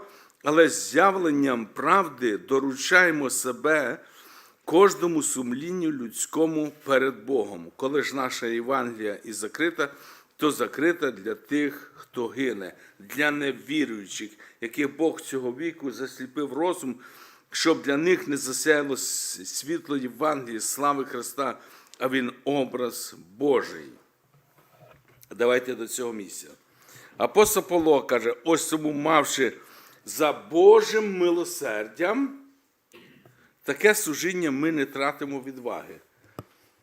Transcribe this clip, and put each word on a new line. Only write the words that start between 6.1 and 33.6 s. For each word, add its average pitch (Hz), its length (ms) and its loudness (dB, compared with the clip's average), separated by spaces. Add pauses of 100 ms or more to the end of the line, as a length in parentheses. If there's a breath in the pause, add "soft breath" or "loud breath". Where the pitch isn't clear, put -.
перед 131 400 2
Богом. 101 520 -4
Коли 135 260 0
ж 127 140 -6
наша 127 300 -6
Євангелія 117 680 -4 (100)
і 113 80 -12
закрита, 147 600 -4 (440 loud breath)
то 151 140 2
закрита 139 600 0
для 104 240 -8
тих, 143 600 -4
хто - 320 -8
гине, 104 480 -6 (240 loud breath)
для 131 320 -2
невіруючих, 123 1000 -4 (300 loud breath)
яких 135 360 -4
Бог 160 240 0
цього 127 320 -6
віку 151 380 -8
засліпив 131 600 -8
розум, 156 420 -4 (560 loud breath)
щоб 147 320 2
для 139 140 0
них 170 320 2
не 143 80 -2
засяяло 139 580 0
с-, - 500 -8
світло 143 520 -6
Євангелії, 127 640 -4
слави 139 440 -2
Христа, 127 540 -6 (400 loud breath)
а 131 100 -2
Він 127 240 -2 (120)
образ 127 720 -4 (240)
Божий». 90 500 0 (1500)
Давайте 123 380 2
до 113 120 -8
цього 120 260 -8
місця. 95 360 -14 (720 loud breath)
Апостол 208 420 4
Павло 156 400 4
каже: 117 320 0 (100)
«Ось 160 260 2
тому, 156 220 -2
мавши 143 600 2 (520 loud breath)
за 147 280 0
Божим 196 840 6
милосердям, 170 1200 0 (1200 soft breath)